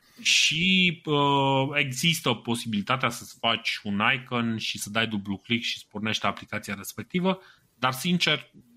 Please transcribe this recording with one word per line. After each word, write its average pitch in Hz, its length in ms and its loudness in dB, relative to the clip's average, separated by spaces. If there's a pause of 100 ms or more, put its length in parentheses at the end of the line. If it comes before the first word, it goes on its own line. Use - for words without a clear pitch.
(220)
Și, 180 840 4
uh, 139 680 4
există 143 600 0
posibilitatea 117 760 -2
să-ți - 300 -12
faci - 440 -2
un 101 180 -2 (140)
icon 117 420 -2
și - 220 -6
să - 100 -8
dai 113 180 0
dublu 101 300 -4
click 117 260 -2
și - 160 -6
să - 100 -20
pornești 107 360 -4
aplicația 104 520 -4
respectivă, 180 640 -4 (360)
dar, 127 160 2
sincer, 160 600 0 (260)